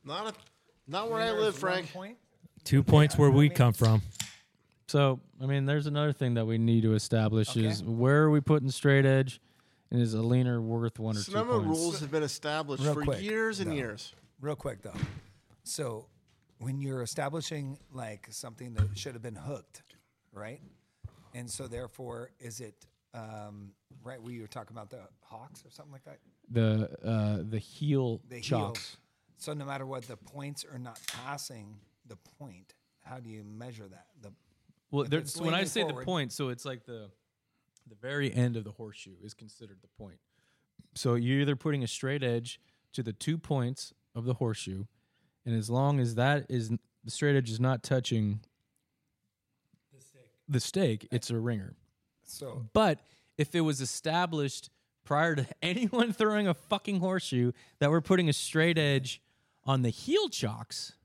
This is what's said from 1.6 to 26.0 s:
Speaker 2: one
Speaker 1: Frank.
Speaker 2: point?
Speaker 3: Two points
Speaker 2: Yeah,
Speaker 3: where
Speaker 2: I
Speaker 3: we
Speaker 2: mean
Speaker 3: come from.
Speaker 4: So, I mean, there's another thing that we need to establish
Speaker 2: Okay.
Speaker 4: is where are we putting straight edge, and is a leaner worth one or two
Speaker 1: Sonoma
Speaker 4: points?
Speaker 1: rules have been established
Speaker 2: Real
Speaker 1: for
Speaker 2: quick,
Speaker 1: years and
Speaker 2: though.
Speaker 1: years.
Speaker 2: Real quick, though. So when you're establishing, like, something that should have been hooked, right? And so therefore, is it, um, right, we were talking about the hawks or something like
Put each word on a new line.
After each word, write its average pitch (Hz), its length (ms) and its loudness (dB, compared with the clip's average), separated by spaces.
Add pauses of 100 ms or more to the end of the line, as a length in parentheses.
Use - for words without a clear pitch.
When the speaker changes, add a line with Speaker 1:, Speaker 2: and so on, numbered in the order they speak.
Speaker 2:
one 185 80 2
Speaker 1:
Frank. 180 220 -2
Speaker 2:
point? 196 240 -12 (480)
Speaker 3:
Two 135 180 6
points 151 320 8
Speaker 2:
Yeah, 147 60 6
Speaker 3:
where 143 100 10
Speaker 2:
I 135 40 8
Speaker 3:
we 147 140 10
Speaker 2:
mean - 60 -2
Speaker 3:
come 120 180 8
from. 110 280 6 (880)
Speaker 4:
So, 135 340 4 (200)
I 131 40 -6
mean, 139 200 2
there's 147 220 0
another 147 240 2
thing 127 220 0
that 113 120 2
we 113 120 0
need 113 240 6
to 110 140 6
establish 110 560 2
Speaker 2:
Okay. 113 140 2
Speaker 4:
is 107 180 0
where 127 400 4
are 156 80 6
we 147 100 4
putting 143 300 2
straight 139 340 6
edge, 135 340 4 (500)
and 120 120 2
is 113 120 2
a 110 80 -2
leaner 123 400 2
worth 113 380 -2
one 110 160 -2
or 104 40 -2
two 190 120 -6
Speaker 1:
Sonoma 226 280 0
Speaker 4:
points? 170 80 0 (120)
Speaker 1:
rules 165 220 0
have 139 100 -6
been 156 120 0
established 147 600 -4
Speaker 2:
Real 147 120 2
Speaker 1:
for 147 80 -2
Speaker 2:
quick, 143 180 -2
Speaker 1:
years 220 400 -2
and 170 100 -4
Speaker 2:
though. 151 40 -4
Speaker 1:
years. 120 380 -8 (280)
Speaker 2:
Real 147 140 -4
quick, 113 260 -10
though. 98 120 -14 (680)
So 117 440 -8 (500)
when 131 240 -6
you're 135 220 -4
establishing, 143 720 -6 (160)
like, 113 380 -12
something 120 420 -14
that 101 240 0
should 131 160 -10
have 117 100 -12
been 117 120 -10
hooked, - 480 -12 (500)
right? 107 280 -14 (720)
And 123 160 -12
so - 180 -10
therefore, 120 720 -12
is 117 200 -14
it, - 260 -18 (280)
um, 104 580 -14 (320)
right, 123 180 -16
we 120 200 -12
were 107 60 -14
talking 110 280 -14
about 107 140 -16
the 101 120 -18 (220)
hawks 127 420 -20
or 131 40 -20
something 147 240 -20
like 135 100 -20